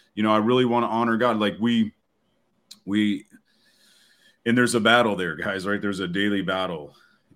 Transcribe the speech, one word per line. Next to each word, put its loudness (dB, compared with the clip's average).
you -2
know, 2
I 4
really 2
wanna 0
honor 0
God." 0
Like, 0
we, 0
we, -2
and 4
there's 2
a 2
battle 4
there, -6
guys, -8
right? -4
There's -6
a -4
daily -2
battle, -6